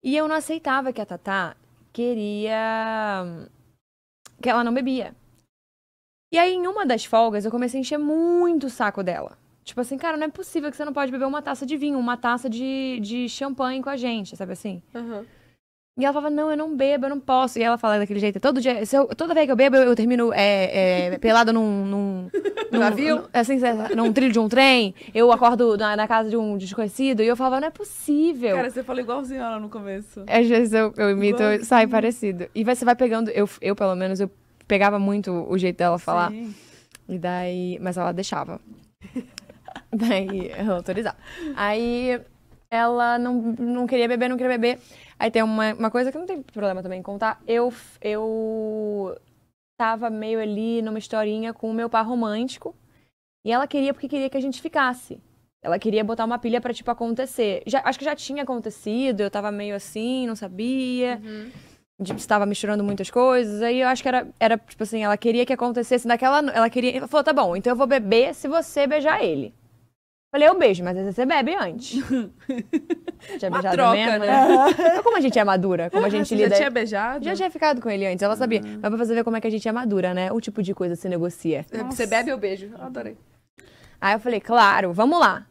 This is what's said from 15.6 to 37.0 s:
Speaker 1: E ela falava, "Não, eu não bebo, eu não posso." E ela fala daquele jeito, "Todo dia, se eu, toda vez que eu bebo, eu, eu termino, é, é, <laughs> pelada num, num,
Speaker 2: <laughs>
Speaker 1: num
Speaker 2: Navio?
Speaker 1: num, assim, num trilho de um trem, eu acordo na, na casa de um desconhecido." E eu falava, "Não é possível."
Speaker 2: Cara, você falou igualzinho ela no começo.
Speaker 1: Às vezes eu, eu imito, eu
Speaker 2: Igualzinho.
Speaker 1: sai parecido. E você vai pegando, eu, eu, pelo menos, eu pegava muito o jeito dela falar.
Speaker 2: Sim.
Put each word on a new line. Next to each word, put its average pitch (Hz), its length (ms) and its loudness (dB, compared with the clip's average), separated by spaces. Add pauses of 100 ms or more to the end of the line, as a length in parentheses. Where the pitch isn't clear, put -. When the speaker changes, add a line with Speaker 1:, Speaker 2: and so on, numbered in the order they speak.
Speaker 1:
E 262 60 2
ela 277 80 2
falava, 294 200 -2
"Não, 302 160 0
eu 302 80 0
não 311 180 -4
bebo, 269 320 2
eu - 20 -2
não 285 100 -6
posso." 254 400 0
E 233 40 2
ela 233 140 2
fala 214 220 2
daquele 202 200 -2
jeito, 202 200 0
"Todo 262 220 2
dia, 233 240 0
se 254 100 -2
eu, 277 120 6
toda 330 260 -2
vez 311 140 6
que 269 40 2
eu 254 40 4
bebo, 262 200 6
eu, 269 80 10
eu 247 120 6
termino, 233 380 2
é, 190 800 4
é, 180 40 -6
<laughs> - 20 -8
pelada 226 320 6
num, 214 340 0
num, 196 480 -4
Speaker 2:
<laughs> 427 380 -4
Speaker 1:
num 226 80 2
Speaker 2:
Navio? 254 440 2
Speaker 1:
num, - 100 -16
assim, 247 240 2 (380)
num 233 180 2
trilho 247 180 4
de 220 80 4
um 220 80 2
trem, 240 460 6 (200)
eu 233 180 6
acordo 233 460 4
na, 208 180 0
na 214 120 0
casa 226 220 2
de 220 80 -2
um 214 200 -2
desconhecido." 214 640 -2
E 220 60 4
eu 240 80 4
falava, 262 240 0
"Não 302 80 -2
é 320 40 -4
possível." 294 840 0
Speaker 2:
Cara, 254 140 0
você 247 140 -8
falou 254 180 -6
igualzinho 254 400 -6
ela 226 180 -6
no 208 100 -10
começo. 202 580 -12
Speaker 1:
Às 233 200 4
vezes 233 260 4
eu, 220 220 2
eu 208 160 2
imito, 208 300 2
eu 214 60 4
Speaker 2:
Igualzinho. 208 180 0
Speaker 1:
sai 233 220 6
parecido. 220 680 -2
E 220 80 0
você 247 220 0
vai 240 100 6
pegando, 226 360 0
eu, 208 160 2 (140)
eu, 196 140 0
pelo 190 200 0
menos, 185 240 -2
eu 196 120 -2 (360)
pegava 202 300 4
muito 196 340 0 (180)
o 190 80 0
jeito 180 200 0
dela 175 220 2
falar. 175 320 0
Speaker 2:
Sim. 214 240 -10 (540)